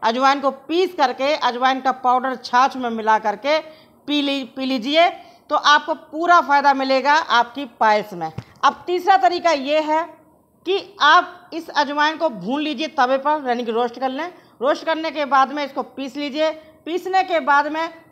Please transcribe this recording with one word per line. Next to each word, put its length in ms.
अजवाइन 380
को 100
पीस 440
करके, 420
अजवाइन 440
का 140
पाउडर 420
छाछ 400
में 140
मिला 280
करके 400
पी 640
ली-, 240
पी 200
लीजिए, 420
तो 60
आपको 380
पूरा 460
फ़ायदा 340
मिलेगा 380
आपकी 520
पाइल्स 320
में। 180
अब 220
तीसरा 320
तरीका 320
ये 320
है 200
कि 360
आप 520
इस 160
अजवाइन 460
को 140
भून 320
लीजिए 260
तवे 300
पर, 300
यानी 160
कि 80
रोस्ट 280
कर 80
लें। 240
रोस्ट 240
करने 240
के 160
बाद 260
में 120
इसको 200
पीस 320
लीजिए। 340
पीसने 380
के 180
बाद 260
में 200